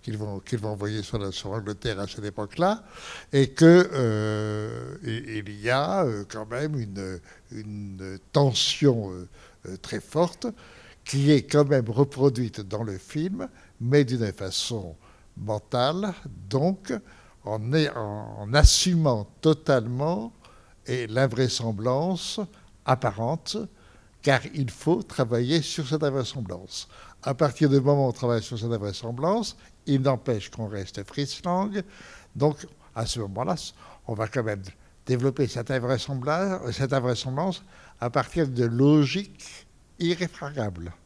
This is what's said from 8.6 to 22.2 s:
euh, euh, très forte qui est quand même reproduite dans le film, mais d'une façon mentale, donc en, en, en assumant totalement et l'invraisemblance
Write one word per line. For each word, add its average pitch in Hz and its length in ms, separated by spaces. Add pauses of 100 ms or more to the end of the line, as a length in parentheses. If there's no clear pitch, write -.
euh, 90 160 (400)
euh, 92 80
très - 240
forte - 460 (580)
qui 139 260
est 143 120
quand 147 200
même 135 260
reproduite 127 680
dans 104 240
le 101 140
film, 190 500 (320)
mais 135 240
d'une 113 300
façon 95 640 (400)
mentale, 131 760 (360)
donc 175 420 (540)
en, 107 160 (100)
en, 110 680
en 104 140
assumant 151 720 (140)
totalement 151 920 (520)
et 123 220
l'invraisemblance 123 1300 (420)